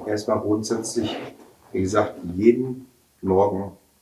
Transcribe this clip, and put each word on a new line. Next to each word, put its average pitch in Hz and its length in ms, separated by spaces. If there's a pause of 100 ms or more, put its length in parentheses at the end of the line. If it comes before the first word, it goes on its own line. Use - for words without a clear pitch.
erstmal 107 320
grundsätzlich, 107 760 (560)
wie 95 100
gesagt, 101 340 (200)
jeden 123 520 (340)
Morgen 95 520 (280)